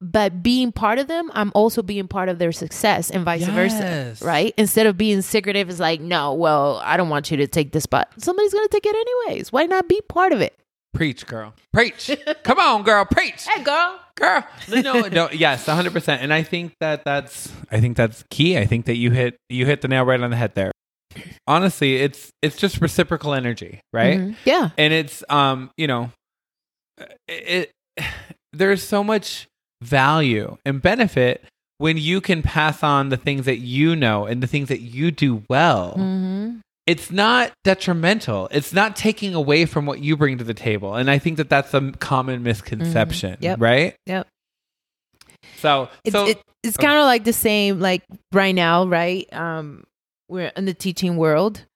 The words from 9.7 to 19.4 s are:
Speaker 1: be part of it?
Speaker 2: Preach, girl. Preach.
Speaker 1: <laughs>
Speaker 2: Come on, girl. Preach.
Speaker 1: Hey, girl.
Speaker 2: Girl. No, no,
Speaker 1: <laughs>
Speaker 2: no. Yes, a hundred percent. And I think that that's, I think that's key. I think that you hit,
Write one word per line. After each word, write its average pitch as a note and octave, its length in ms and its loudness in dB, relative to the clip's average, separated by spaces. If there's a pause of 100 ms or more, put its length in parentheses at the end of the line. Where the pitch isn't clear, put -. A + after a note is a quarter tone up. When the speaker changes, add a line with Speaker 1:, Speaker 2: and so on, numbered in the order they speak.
Speaker 1:
be G4 220 2
part F#4 240 2
of A3 80 4
it? - 120 0 (420)
Speaker 2:
Preach, D3 320 -2
girl. A2 260 -12 (200)
Preach. A#3+ 360 0 (200)
Speaker 1:
<laughs> D4+ 140 -6
Speaker 2:
Come C4+ 160 4
on, B3+ 240 4
girl. G#3 220 6
Preach. - 400 0
Speaker 1:
Hey, G#4 180 -2
girl. F4 360 0 (160)
Speaker 2:
Girl. E4 280 2 (260)
No, A#3 120 2
no, B3+ 200 2
Speaker 1:
<laughs> G#3 80 -2
Speaker 2:
no. E3 220 2
Yes, D3 360 0
a D#3 80 2
hundred F3 180 0
percent. C#3+ 300 -2
And D3 100 0
I D#3+ 80 2
think E3+ 380 -6
that D#3 240 -4
that's, - 480 -6 (180)
I A2 120 0
think A#2 160 2
that's A2+ 340 0
key. E3 260 2
I G#2 80 2
think A#2 200 0
that A#2+ 100 0
you A#2+ 160 2
hit, B2 240 2 (140)